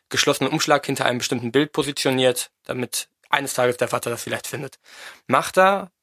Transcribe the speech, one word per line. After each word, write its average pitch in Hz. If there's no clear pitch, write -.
geschlossenen 135
Umschlag 151
hinter -
einem 123
bestimmten 120
Bild 151
positioniert, 131
damit -
eines 143
Tages 123
der 117
Vater 123
das 117
vielleicht 113
findet. 131
Macht 143
er, 190